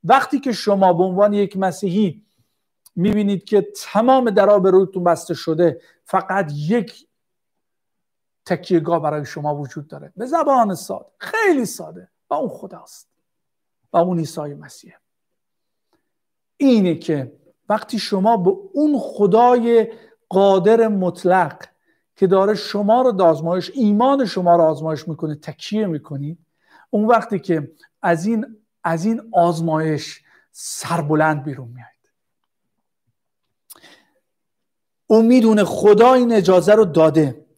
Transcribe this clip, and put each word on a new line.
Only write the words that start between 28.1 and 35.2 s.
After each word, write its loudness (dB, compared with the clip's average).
این، -4
از -4
این -2
آزمایش -2
سربلند -4
بیرون -12
میایید. -20
اون 4